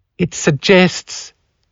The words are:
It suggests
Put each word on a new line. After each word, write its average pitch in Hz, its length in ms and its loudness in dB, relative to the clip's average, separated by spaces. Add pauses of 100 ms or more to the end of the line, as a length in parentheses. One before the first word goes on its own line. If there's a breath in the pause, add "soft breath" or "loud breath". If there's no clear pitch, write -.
(180)
It 175 160 -4
suggests - 1000 0 (380)